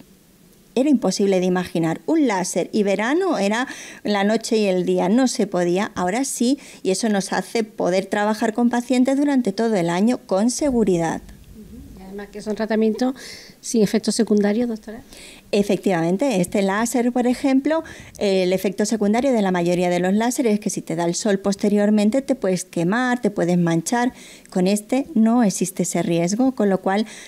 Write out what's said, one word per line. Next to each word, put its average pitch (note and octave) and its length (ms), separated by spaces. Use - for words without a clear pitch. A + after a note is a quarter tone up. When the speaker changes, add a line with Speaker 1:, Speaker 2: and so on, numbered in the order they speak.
Speaker 1:
era C4+ 160
imposible F#3+ 480
de F3+ 80
imaginar. F3 580
Un D4+ 220
láser F#3 440
y G#3+ 120
verano A#3 560
era G#3+ 280
la G3+ 200
noche A3+ 340
y G#3+ 80
el F#3 200
día, F3+ 240
no B3 180
se G#3 200
podía. F3+ 480
Ahora G3 280
sí, C4+ 360
y F#3+ 80
eso A3 180
nos G3 240
hace A3 300
poder F#3+ 420
trabajar G#3+ 480
con A#3+ 160
pacientes B3 480
durante C#4 360
todo A3+ 220
el E3+ 140
año G#3 380
con G#3+ 240
seguridad. F#3+ 720
Speaker 2:
Ujú. A3 440
Y F#3+ 40
además G3 280
que G#3 120
son G#3+ 120
tratamientos A3 600
sin - 220
efectos G#3+ 320
secundarios, G#3 560
doctora. A3 320
Speaker 1:
Efectivamente, F#3+ 920
este G3 200
láser, A3+ 500
por B3 140
ejemplo, C4+ 580
el F#3+ 340
efecto F#3+ 320
secundario A3 480
de A3+ 80
la G3 100
mayoría F3 380
de F3 100
los F#3 140
láseres A#3 400
es G#3 60
que F#3+ 100
si E3+ 140
te E3 120
da E3+ 100
el E3+ 100
sol G3 240
posteriormente G#3 840
te C4+ 140
puedes F#3 300
quemar, A#3+ 540
te G3+ 120
puedes F3+ 260
manchar. F3 560
Con F#3 160
este G#3 480
no A3+ 260
existe - 420
ese E3+ 200
riesgo, F#3 480
con G#3 180
lo F#3+ 120
cual G3+ 260